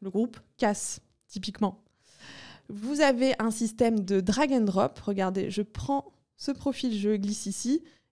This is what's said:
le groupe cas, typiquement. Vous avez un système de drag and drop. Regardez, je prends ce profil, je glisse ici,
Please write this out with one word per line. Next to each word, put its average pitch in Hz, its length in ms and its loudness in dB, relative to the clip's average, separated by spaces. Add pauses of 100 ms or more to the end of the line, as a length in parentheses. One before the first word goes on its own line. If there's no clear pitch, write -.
le 196 80 -8
groupe 226 300 0 (180)
cas, - 420 -2 (280)
typiquement. 196 560 -4 (840)
Vous 233 320 -4
avez 269 380 6
un 220 120 2
système 226 480 2
de 190 220 2
drag 247 320 2
and 247 80 4
drop. 196 380 2
Regardez, 190 520 -2
je 208 100 -2
prends 277 520 -4 (240)
ce - 140 -4
profil, 254 460 -4
je 208 200 2
glisse 202 280 -4
ici, 254 380 -2 (280)